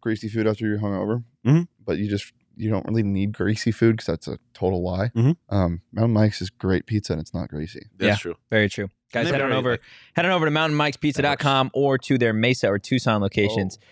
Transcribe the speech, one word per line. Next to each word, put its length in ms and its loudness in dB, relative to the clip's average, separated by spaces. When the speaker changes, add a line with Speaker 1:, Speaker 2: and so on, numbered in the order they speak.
Speaker 1:
greasy 280 -4
food 180 0
after 180 0
you're 140 0
hungover, 440 -2
Speaker 2:
Mm-hmm. 160 6
Speaker 1:
but 120 -2
you 120 -2
just, 240 -4
you 140 -4
don't 160 -2
really 180 0
need 300 0
greasy 380 0
food 280 4
'cause 80 -12
that's 200 -4
a 100 -8
total 300 -2
lie? 320 -2
Speaker 2:
Mm-hmm. 400 0
Speaker 1:
Um, 260 0
Mountain 220 0
Mike's 280 2
is 80 -8
great 380 -2
pizza 260 -2
and 80 -4
it's 120 -12
not 160 -6
greasy. 380 -10
Speaker 2:
That's 100 0
Speaker 3:
Yeah, 80 2
Speaker 2:
true. 200 -8
Speaker 3:
very 200 2
true. 200 -8
Guys, 140 -2
Speaker 2:
And 60 0
they're 0 -
Speaker 3:
head 100 0
on 60 -2
Speaker 2:
very, 100 0
Speaker 3:
over, 120 -2
Speaker 2:
like, 100 -4
Speaker 3:
head 100 0
on 60 2
over 140 2
to 60 2
mountain 260 0
mikes 200 0
pizza 240 -2
dot 180 0
com 340 2
or 260 2
to 180 0
their 160 2
Mesa 360 2
or 100 2
Tucson 420 0
locations 600 0
Speaker 1:
Oh. 100 -20